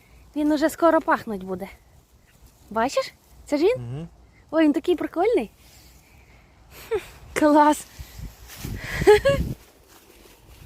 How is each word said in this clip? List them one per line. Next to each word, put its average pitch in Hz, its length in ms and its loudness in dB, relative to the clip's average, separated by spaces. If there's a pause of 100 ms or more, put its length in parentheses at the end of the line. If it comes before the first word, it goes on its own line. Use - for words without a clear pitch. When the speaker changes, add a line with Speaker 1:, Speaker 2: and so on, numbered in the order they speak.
(360)
Speaker 1:
Він 302 160 0
уже 302 180 0
скоро 320 300 2
пахнуть 220 440 -4
буде. 190 240 -8 (1040)
Бачиш? 240 400 -2 (340)
Це 294 120 0
ж 311 60 2
він? 494 140 4
Speaker 2:
Мгм. 240 300 -10 (420)
Speaker 1:
Ой, 320 140 2
він 294 80 6
такий 330 240 0
прикольний. 330 540 -2 (1400)
Хм, 453 80 -4 (360)
клас. 294 540 2 (1200)
<laughs> - 0 - (1600)